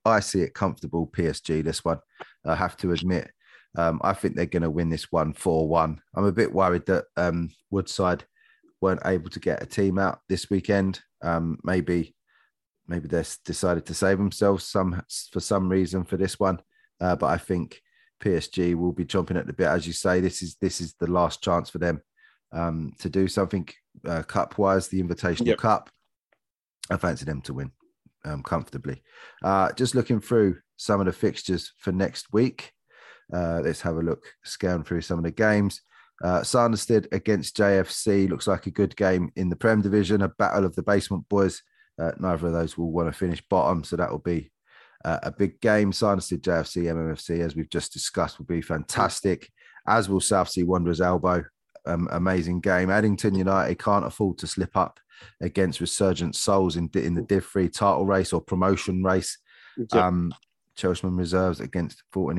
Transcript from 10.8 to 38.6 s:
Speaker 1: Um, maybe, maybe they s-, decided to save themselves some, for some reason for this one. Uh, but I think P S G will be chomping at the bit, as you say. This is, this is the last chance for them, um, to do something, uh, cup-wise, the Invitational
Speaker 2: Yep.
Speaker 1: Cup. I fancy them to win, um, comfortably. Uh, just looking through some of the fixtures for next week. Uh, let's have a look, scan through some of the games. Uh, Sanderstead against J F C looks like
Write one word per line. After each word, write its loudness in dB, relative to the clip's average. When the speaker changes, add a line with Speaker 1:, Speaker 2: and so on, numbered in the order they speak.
Speaker 1:
Um, -2
maybe, 0
maybe -6
they 0
s-, -6
decided -2
to -8
save 2
themselves 0
some, -2
for -4
some 0
reason 0
for -6
this -2
one. 0
Uh, 2
but 0
I 0
think -6
P 0
S -2
G 0
will 0
be -4
chomping -2
at -4
the -8
bit, 0
as 0
you -8
say. 2
This -2
is, -10
this -2
is -8
the -4
last 0
chance 0
for -10
them, -2
um, -4
to -6
do 2
something, -2
uh, -4
cup-wise, 0
the -2
Invitational 0
Speaker 2:
Yep. 2
Speaker 1:
Cup. 2
I 0
fancy -2
them -6
to -10
win, -8
um, -8
comfortably. -6
Uh, 2
just 0
looking 2
through 4
some 0
of 2
the 2
fixtures -2
for -4
next -4
week. 0
Uh, -2
let's -2
have -2
a -2
look, -2
scan -2
through -2
some -4
of -2
the -2
games. 2
Uh, 2
Sanderstead 2
against -2
J 6
F 2
C 2
looks -2
like 0